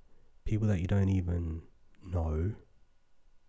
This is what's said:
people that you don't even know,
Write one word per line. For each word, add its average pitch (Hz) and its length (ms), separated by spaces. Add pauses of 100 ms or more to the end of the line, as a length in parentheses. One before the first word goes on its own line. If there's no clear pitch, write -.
(440)
people 110 240
that 101 140
you 92 60
don't 98 220
even 85 520 (420)
know, 87 500 (960)